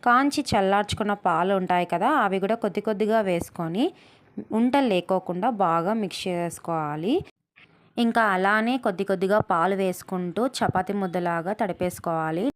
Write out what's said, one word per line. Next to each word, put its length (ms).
కాంచి 340
చల్లార్చుకున్న 600
పాలు 240
ఉంటాయి 340
కదా, 140
అవి 180
కూడా 200
కొద్ది 240
కొద్దిగా 300
వేసుకొని 540
ఉంటలు 360
లేకోకుండా 540
బాగా 260
మిక్స్ 260
చేసుకోవాలి. 840
ఇంకా 200
అలానే 400
కొద్ది 240
కొద్దిగా 300
పాలు 300
వేసుకుంటూ 640
చపాతీ 420
ముద్దలాగా 600
తడిపేసుకోవాలి. 840